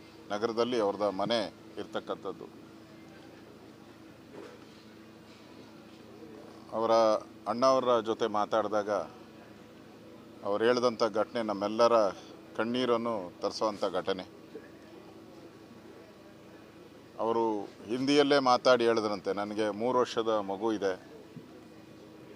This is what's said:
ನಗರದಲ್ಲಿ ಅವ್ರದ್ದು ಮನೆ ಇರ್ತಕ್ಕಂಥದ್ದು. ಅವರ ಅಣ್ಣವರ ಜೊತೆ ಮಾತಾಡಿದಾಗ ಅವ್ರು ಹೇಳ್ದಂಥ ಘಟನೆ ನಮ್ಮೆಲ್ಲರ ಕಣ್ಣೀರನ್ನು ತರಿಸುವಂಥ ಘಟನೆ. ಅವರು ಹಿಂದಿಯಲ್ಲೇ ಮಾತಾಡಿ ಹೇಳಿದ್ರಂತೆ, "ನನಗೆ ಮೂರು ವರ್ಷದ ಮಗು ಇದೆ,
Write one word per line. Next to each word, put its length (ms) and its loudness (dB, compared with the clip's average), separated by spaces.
ನಗರದಲ್ಲಿ 500 0
ಅವ್ರದ್ದು 300 0
ಮನೆ 440 -2
ಇರ್ತಕ್ಕಂಥದ್ದು. 880 -10
ಅವರ 180 2
ಅಣ್ಣವರ 520 4
ಜೊತೆ 260 -2
ಮಾತಾಡಿದಾಗ 640 0
ಅವ್ರು 200 0
ಹೇಳ್ದಂಥ 380 2
ಘಟನೆ 400 0
ನಮ್ಮೆಲ್ಲರ 500 2
ಕಣ್ಣೀರನ್ನು 840 -2
ತರಿಸುವಂಥ 420 -2
ಘಟನೆ. 380 -2
ಅವರು 440 0
ಹಿಂದಿಯಲ್ಲೇ 760 2
ಮಾತಾಡಿ 460 4
ಹೇಳಿದ್ರಂತೆ, 480 0
"ನನಗೆ 380 -2
ಮೂರು 280 -2
ವರ್ಷದ 300 -2
ಮಗು 440 -2
ಇದೆ, 280 -2